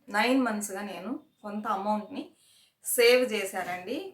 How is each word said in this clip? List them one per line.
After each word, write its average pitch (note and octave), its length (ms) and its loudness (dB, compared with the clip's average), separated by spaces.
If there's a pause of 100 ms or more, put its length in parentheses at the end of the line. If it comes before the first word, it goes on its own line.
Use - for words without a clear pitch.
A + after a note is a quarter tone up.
నైన్ A#3+ 380 4
మంత్స్‌గా G#3 440 -4
నేను F3+ 200 -8 (340)
కొంత G#3 220 -6 (100)
అమౌంట్ని G#3 460 -2 (640)
సేవ్ B3 480 6
చేశానండి. F#3+ 640 -4 (160)